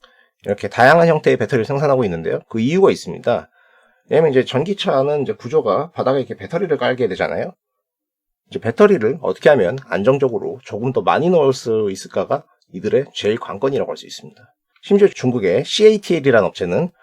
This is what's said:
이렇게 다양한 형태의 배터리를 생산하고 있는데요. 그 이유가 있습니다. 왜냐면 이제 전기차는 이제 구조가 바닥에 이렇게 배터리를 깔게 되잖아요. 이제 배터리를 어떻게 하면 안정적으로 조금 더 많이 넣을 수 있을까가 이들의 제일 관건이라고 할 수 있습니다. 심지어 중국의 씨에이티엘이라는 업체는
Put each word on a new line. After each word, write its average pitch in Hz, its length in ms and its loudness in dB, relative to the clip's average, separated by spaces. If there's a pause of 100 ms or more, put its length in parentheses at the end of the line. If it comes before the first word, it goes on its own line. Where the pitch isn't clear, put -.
(440)
이렇게 101 240 -4
다양한 160 400 4
형태의 143 300 2
배터리를 113 260 0
생산하고 139 400 0
있는데요. 82 360 -4 (100)
그 113 100 -4
이유가 160 300 2
있습니다. 90 580 -4 (600)
왜냐면 156 200 2
이제 127 140 2
전기차는 147 800 -2
이제 110 100 -6
구조가 123 600 -2
바닥에 131 260 -2
이렇게 - 180 -8
배터리를 170 400 -4
깔게 123 320 -2
되잖아요. 92 460 -6 (960)
이제 - 80 -8
배터리를 147 640 0
어떻게 95 260 0
하면 127 380 2
안정적으로 113 760 -2
조금 120 300 -6
더 123 80 -2
많이 101 300 0
넣을 143 240 4
수 110 360 -2
있을까가 101 540 -6 (300)
이들의 104 400 -2
제일 107 240 -2
관건이라고 113 520 -4
할 76 60 -8
수 - 100 -20
있습니다. - 320 -20 (440)
심지어 202 260 4
중국의 120 560 0
씨에이티엘이라는 165 800 2
업체는 98 440 -4 (120)